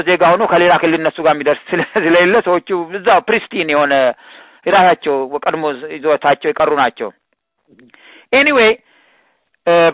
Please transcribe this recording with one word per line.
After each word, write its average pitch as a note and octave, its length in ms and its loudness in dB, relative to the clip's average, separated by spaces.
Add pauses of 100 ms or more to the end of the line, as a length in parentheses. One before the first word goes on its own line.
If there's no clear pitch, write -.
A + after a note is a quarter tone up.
ዜጋ E3+ 260 0
ሆኖ F3+ 180 2
ከሌላ F3 300 2
ክልል E3 200 0
እነሱ D#3+ 240 -4
ጋር D#3 140 2
የሚደርስ D3 300 -2
ስለ-፣ E3+ 280 -6
ስለሌለ F3+ 500 2
ሰዎቹ F3+ 260 -2 (260)
እዛው G3 280 0
ፕሪስቲን F#3+ 480 -4
የሆነ D3 240 0 (720)
የራሳቸው F3+ 520 2 (240)
ቀድሞ D#3+ 240 -4 (280)
ይዞታቸው D3 580 -2
የቀሩ D3+ 260 -2
ናቸው። A#2+ 340 -4 (1200)
ኤኒዌይ፣ C4 380 2 (960)
እ፣ E3+ 60 2 (200)